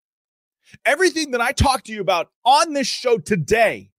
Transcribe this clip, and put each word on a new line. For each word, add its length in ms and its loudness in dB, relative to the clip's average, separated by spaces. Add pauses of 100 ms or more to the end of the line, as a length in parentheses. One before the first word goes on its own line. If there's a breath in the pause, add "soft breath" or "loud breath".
(840 soft breath)
Everything 460 0
that 100 -2
I 100 -2
talked 340 0
to 80 -12
you 80 -8
about 280 -2 (140)
on 300 4
this 140 -2
show 300 -2
today 800 0